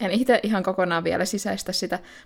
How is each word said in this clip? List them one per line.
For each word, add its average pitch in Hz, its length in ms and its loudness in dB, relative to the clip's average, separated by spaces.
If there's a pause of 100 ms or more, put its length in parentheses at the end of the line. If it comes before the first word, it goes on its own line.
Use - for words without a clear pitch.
En 196 100 0
itse 240 320 4
ihan 202 200 0
kokonaan 180 420 0
vielä 175 200 0
sisäistä 196 480 -4
sitä, 180 260 -2 (280)